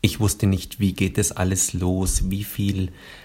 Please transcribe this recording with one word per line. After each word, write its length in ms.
Ich 200
wusste 260
nicht, 320
wie 140
geht 260
das 140
alles 400
los, 580
wie 140
viel 480